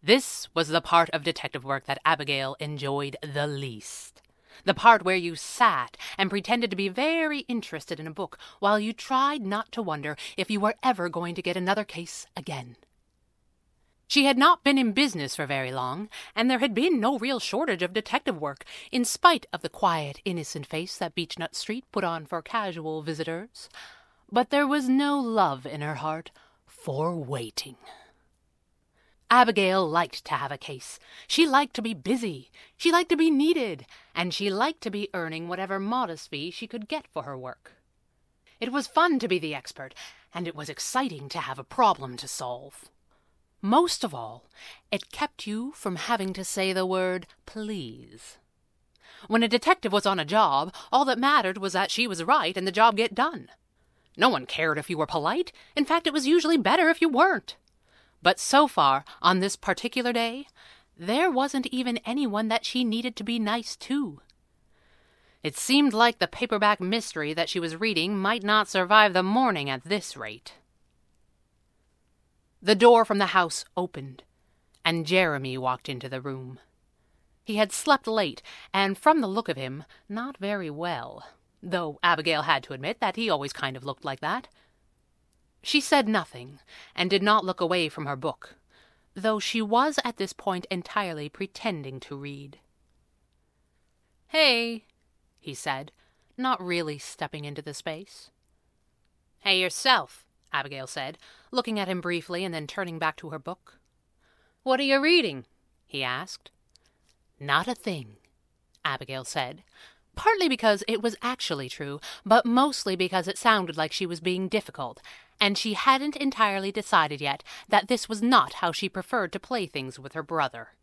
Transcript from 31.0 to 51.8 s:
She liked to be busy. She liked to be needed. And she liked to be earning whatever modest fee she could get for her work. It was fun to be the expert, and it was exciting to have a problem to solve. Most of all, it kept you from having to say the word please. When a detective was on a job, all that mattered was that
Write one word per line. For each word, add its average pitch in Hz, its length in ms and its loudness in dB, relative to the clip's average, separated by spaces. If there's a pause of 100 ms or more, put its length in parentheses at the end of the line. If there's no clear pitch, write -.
She 330 180 4
liked 277 280 2
to 233 80 -4
be 226 120 -4
busy. 180 560 -4 (260)
She - 140 2
liked 339 200 4
to 339 60 4
be 320 140 6
needed. 269 560 2 (260)
And 175 220 -2
she 202 160 -2
liked 247 300 -2
to 220 100 -8
be 202 240 -6
earning 165 320 -6
whatever 190 320 -6
modest 202 520 -4
fee 151 200 -8
she 226 160 -12
could 214 220 -10
get 311 180 -6
for 151 160 -10
her 139 160 -12
work. - 360 -16 (840)
It 240 140 -4
was 277 160 -2
fun 320 320 4
to 226 80 -2
be 180 100 2
the 151 160 -4
expert, 131 400 -14 (400)
and 170 140 -4
it 160 80 -8
was 151 120 -10
exciting 156 600 -4
to 170 100 -8
have 131 220 -8
a - 40 -12
problem 139 520 2
to 135 100 -12
solve. 127 600 -10 (760)
Most 285 400 4
of 190 100 -4
all, 117 340 -12 (440)
it - 220 -4
kept - 340 -6
you 220 300 -6
from 190 180 -6
having 190 380 -2
to 190 100 -8
say 190 300 -2
the 185 120 0
word 185 440 -2 (180)
please. 208 920 -12 (880)
When 226 160 4
a 226 40 2
detective 240 440 2
was 202 140 2
on 196 120 2
a 156 60 0
job, 160 500 2 (160)
all 269 140 4
that 247 160 0
mattered 247 380 2
was 190 160 -4
that 190 180 0